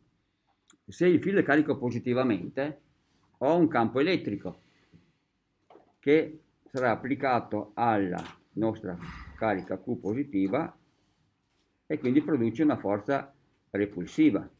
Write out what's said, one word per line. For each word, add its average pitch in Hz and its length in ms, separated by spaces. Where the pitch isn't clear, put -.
Se - 160
il 175 160
filo 190 180
è - 40
carico 147 340
positivamente, 123 1040
ho 147 180
un 165 100
campo 117 320
elettrico 113 640
che - 440
sarà 127 200
applicato 123 840
alla 98 500
nostra 104 440
carica 95 420
Q 120 220
positiva 110 800
e - 140
quindi 127 220
produce 117 420
una 143 140
forza 104 560
repulsiva. 101 800